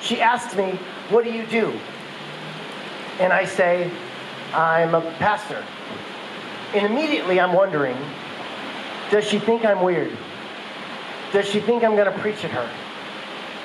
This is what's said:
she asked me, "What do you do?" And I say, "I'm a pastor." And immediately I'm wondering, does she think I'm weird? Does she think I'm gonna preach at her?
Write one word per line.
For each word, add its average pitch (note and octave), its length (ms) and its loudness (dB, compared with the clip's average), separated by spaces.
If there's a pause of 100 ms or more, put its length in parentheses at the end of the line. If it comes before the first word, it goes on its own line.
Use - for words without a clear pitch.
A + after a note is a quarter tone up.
she A#3 200 0
asked A#3 360 2
me, F#3 220 0 (320)
"What A3+ 140 6
do A3+ 80 -2
you A3+ 140 -4
do?" G#3 260 2 (1500)
And F#3 140 6
I F#3 120 4
say, F3 460 2 (640)
"I'm E3 400 4
a E3 60 6 (180)
pastor." F3 420 0 (1120)
And G3+ 140 4
immediately A3+ 540 2
I'm F3+ 120 4
wondering, D3+ 440 4 (1120)
does G#3 160 4
she G#3 140 2
think A#3 240 2
I'm G3 180 4
weird? E3+ 340 2 (1160)
Does G3 160 4
she G#3 100 2
think A#3 240 2
I'm G#3+ 140 6
gonna G3 160 6
preach - 320 -2
at D#3 80 -4
her? A#2+ 160 -2 (960)